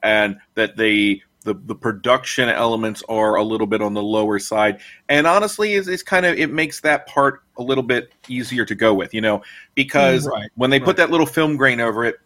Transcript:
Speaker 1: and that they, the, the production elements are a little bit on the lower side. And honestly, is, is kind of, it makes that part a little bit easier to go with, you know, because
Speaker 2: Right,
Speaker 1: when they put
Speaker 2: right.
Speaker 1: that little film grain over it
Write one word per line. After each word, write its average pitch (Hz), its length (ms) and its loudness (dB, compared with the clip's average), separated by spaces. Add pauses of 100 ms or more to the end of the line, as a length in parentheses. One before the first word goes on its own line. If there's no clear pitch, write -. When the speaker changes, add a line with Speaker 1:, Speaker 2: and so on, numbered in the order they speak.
Speaker 1:
and 107 340 2 (180)
that 110 220 -2
they, 104 460 2 (220)
the, 107 100 -2
the 104 200 -10
production 120 760 -2
elements 113 580 -2
are 110 280 2
a 104 60 2
little 107 240 -2
bit 107 140 -2
on 104 140 -2
the 104 80 -4
lower 107 360 0
side. 107 420 0 (280)
And 147 180 2
honestly, 208 460 0
is, 196 160 -2
is 180 140 -6
kind 180 240 0
of, 170 120 0
it 156 120 0
makes 156 320 -4
that 147 240 0
part 139 340 0 (160)
a 123 60 -10
little 131 200 -2
bit 120 300 -2 (160)
easier 123 380 -4
to 110 80 -6
go 110 180 4
with, 95 220 -2
you 110 80 -4
know, 104 200 0 (320)
because 139 520 2
Speaker 2:
Right, 110 300 -8
Speaker 1:
when 127 120 0
they 139 100 4
put 131 100 0
Speaker 2:
right. 190 100 2
Speaker 1:
that 170 120 4
little 160 160 2
film 156 300 0
grain 127 240 2
over 117 240 -2
it 117 220 -2